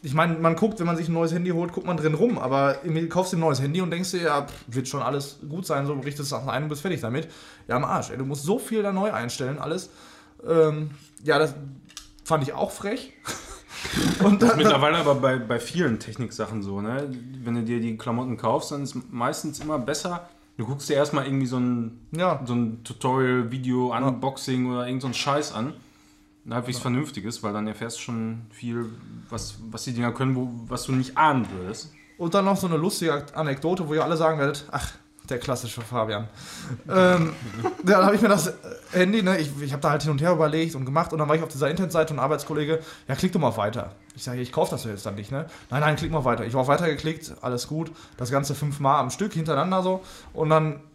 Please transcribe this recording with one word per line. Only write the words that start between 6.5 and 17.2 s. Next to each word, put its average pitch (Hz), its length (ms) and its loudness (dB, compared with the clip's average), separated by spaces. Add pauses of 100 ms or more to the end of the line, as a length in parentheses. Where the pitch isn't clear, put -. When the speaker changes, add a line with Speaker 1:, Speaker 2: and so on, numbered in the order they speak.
Speaker 1:
und 151 60 -4
bist 147 140 -6
fertig 175 180 -2
damit. 127 260 -2 (400)
Ja, 120 100 0
am 139 80 2
Arsch, - 260 -2
ey, 107 60 -8
du 131 80 -4
musst 135 180 -4
so 202 160 0
viel 220 240 -2
da 202 80 0
neu 190 200 0
einstellen, 123 460 -4
alles. - 320 -6 (580)
Ähm, 156 440 4 (320)
ja, 147 160 4
das 151 160 2 (680)
fand 156 200 2
ich 135 100 -4
auch - 160 -2
frech. - 480 -6
<laughs> - 60 -20 (1000)
Und 202 180 6
Speaker 2:
Das 233 80 8
ist - 20 8
Speaker 1:
dann 160 60 4
Speaker 2:
mittlerweile 151 400 6
aber 147 180 6
bei, 131 220 4
bei 117 220 -2
vielen 143 400 0
Techniksachen 110 640 -6
so, 98 180 -4
ne? 131 260 -4 (360)